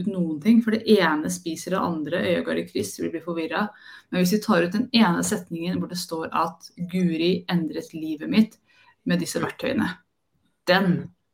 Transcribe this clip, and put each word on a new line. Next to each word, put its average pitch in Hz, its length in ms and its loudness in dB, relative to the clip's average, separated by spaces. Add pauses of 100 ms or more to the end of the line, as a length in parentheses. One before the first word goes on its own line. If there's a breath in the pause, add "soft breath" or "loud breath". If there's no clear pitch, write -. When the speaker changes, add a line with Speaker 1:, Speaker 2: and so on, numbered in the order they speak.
Speaker 1:
ut 190 80 -2
noen 160 320 -2
ting, 226 180 8
for 220 100 0
det 220 160 0
ene 170 440 4
spiser 170 400 -8
det 185 80 0
andre, 165 400 -2
øyet 170 260 0
går 165 140 -2
i 170 80 -6
kryss, - 320 -6
vi 170 160 -4
blir 160 80 -8
forvirret. 165 460 -4 (420 loud breath)
Men 180 140 2
hvis 180 100 2
vi 214 80 0
tar 175 200 4
ut 175 120 0
den 214 160 -2
ene 175 320 4
setningen 180 560 -4
hvor 170 80 -4
det 180 160 -10
står 165 300 -8
at 170 340 -4 (240)
Guri 175 560 0
endret 160 460 -2
livet 156 360 -6
mitt - 280 4 (460 soft breath)
med 175 160 0
disse 170 200 -4
Speaker 2:
Mm. - 80 -2
Speaker 1:
verktøyene, - 500 -2 (680)
den 185 180 6
Speaker 2:
Mm. 143 240 0 (240)